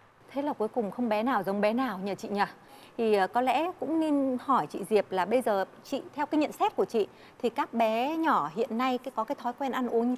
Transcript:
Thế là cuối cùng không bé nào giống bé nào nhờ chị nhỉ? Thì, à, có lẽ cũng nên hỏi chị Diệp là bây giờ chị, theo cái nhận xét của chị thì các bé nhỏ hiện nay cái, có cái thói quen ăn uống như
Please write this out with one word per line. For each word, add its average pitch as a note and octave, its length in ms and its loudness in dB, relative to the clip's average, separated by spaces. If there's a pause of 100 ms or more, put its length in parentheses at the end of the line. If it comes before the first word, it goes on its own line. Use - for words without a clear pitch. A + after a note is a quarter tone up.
(320)
Thế C4+ 100 -4
là C#4+ 120 -2
cuối G#3+ 140 -2
cùng G#3+ 240 -2
không A#3+ 180 -2
bé G#3+ 140 0
nào A#3 200 0
giống G3 180 -2
bé G#3 120 2
nào A#3 300 -2
nhờ G3 120 -4
chị A3 120 -8
nhỉ? G3+ 160 0 (540)
Thì, A3 160 2
à, - 140 4
có B3 140 0
lẽ C#4+ 380 2
cũng D4+ 200 -2
nên C#4 460 2
hỏi F#3+ 220 2
chị - 220 -8
Diệp G#3 220 2
là F#3 140 0
bây A#3+ 160 2
giờ G3 240 2 (180)
chị, - 180 -6 (140)
theo D4 100 -2
cái D4+ 140 0
nhận C#4 120 2
xét G4 240 0
của G3+ 100 2
chị G#3+ 220 0 (320)
thì A#3 100 0
các - 240 -4
bé A#3 440 0
nhỏ A3+ 380 2
hiện A3 220 -2
nay B3+ 200 0
cái, B3+ 180 -12
có A3 80 -2
cái C4+ 120 -6
thói A#3+ 240 -6
quen C4+ 120 -2
ăn B3 160 -2
uống A#3 220 2
như B3+ 80 0